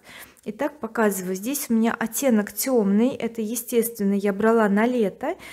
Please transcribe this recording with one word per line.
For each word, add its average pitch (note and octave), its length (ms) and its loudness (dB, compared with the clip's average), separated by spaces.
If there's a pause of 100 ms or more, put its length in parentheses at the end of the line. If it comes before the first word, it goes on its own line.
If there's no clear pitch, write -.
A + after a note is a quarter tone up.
(460)
Итак, G#3+ 320 -6
показываю. G3 560 -2
Здесь A3+ 360 -6
у A3+ 40 2
меня A3+ 180 2
оттенок A3 600 0
тёмный. A#3 640 2
Это, A#3 240 -6
естественно, A3 720 -2
я G3+ 200 0
брала A3 360 4
на G#3 180 4
лето, B3 500 -2 (160)